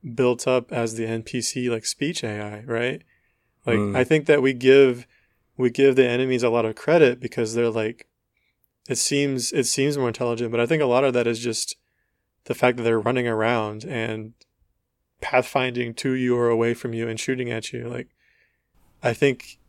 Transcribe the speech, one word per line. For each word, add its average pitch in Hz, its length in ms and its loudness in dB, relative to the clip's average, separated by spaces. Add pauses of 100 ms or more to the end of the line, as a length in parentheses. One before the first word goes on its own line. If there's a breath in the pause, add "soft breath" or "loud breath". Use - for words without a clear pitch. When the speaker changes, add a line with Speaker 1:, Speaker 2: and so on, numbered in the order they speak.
(160)
Speaker 1:
built 123 320 2
up 127 240 0
as 117 240 -4
the 113 100 -6
N 113 180 -4
P 123 180 -8
C, 123 280 -4
like, 113 160 -4
speech - 380 -6
A 107 180 -6
I, 107 240 -12
right? 120 380 -4 (640)
Like, 117 140 2
Speaker 2:
Mm. 101 160 -2
Speaker 1:
I 127 80 2
think 151 240 2
that 147 160 4
we 135 100 4
give, 127 540 6 (500)
we 127 140 2
give 135 240 4
the 127 120 6
enemies 127 360 0
a 123 80 4
lot 117 140 2
of 110 100 -4
credit 147 440 4
because 117 360 -4
they're, 117 160 0
like, 110 360 -4 (800)
it 131 100 -4
seems, 139 540 -2
it 131 140 0
seems 143 320 0
more 127 120 0
intelligent, 117 420 -4
but 117 80 -2
I 117 80 0
think 156 160 0
a - 20 2
lot 127 180 4
of 135 120 2
that 120 100 2
is 117 140 -2
just 117 360 -6 (680)
the - 100 -6
fact 123 240 2
that 120 60 -6
they're 113 160 2
running 120 280 0
around 110 560 -2
and 113 500 -8 (880)
pathfinding 123 760 -2
to 135 140 -2
you 127 260 0
or 120 120 2
away 117 260 2
from 117 180 -8
you 117 140 -4
and 110 120 -8
shooting 127 300 -4
at 113 240 -8
you. 120 160 -8
Like, 120 200 -10 (920)
I 120 120 0
think - 440 -2 (120)